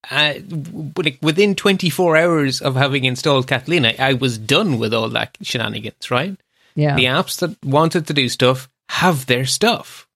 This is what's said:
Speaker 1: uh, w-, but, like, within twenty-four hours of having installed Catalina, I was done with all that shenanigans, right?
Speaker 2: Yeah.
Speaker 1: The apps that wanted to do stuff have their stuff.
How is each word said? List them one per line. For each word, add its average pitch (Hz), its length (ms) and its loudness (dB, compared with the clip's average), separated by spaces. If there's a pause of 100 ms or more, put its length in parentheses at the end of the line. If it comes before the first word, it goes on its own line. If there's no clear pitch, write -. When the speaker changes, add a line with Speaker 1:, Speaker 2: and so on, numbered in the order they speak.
(120)
Speaker 1:
uh, 147 220 0
w-, 156 600 -10
but, 160 120 -4
like, 139 160 -2
within 175 340 2
twenty-four 180 600 2
hours 156 460 2
of 131 140 -2
having 135 300 0
installed 131 420 0
Catalina, 131 500 0
I 135 160 2
was 123 240 0
done 135 400 0
with 113 160 -2
all 113 160 -2
that 113 320 -4
shenanigans, 113 720 -8
right? 165 240 -2 (400)
Speaker 2:
Yeah. 147 200 2
Speaker 1:
The 127 100 4
apps 139 340 -2
that - 260 -4
wanted 156 420 2
to 160 60 -6
do 131 160 0
stuff 127 400 0 (200)
have 165 360 0
their 127 200 0
stuff. - 720 -2